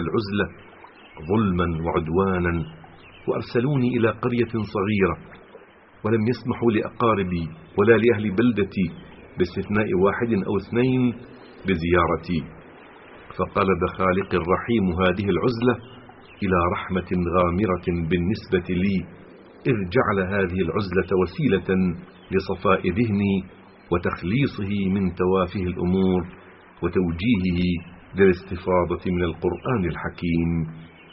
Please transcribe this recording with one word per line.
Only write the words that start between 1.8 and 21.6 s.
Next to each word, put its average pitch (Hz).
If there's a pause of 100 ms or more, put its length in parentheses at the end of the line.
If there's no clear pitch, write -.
وعدوانا، 85 (640)
وأرسلوني 127
إلى 110
قرية 117 (220)
صغيرة، 95 (880)
ولم 107
يسمحوا 117
لأقاربي 98 (320)
ولا 107
لأهل 107
بلدتي 104 (500)
باستثناء 104 (180)
واحد 117 (160)
أو 104
اثنين 123 (680)
بزيارتي، 85 (960)
فقلب 92 (160)
خالق 92 (100)
الرحيم 92 (160)
هذه 95
العزلة 113 (680)
إلى 92 (160)
رحمة 90 (240)
غامرة 90 (220)
بالنسبة 87 (160)
لي، 98 (680)
إذ 127 (180)
جعل 104 (160)
هذه 95
العزلة 90 (120)
وسيلة 95 (640)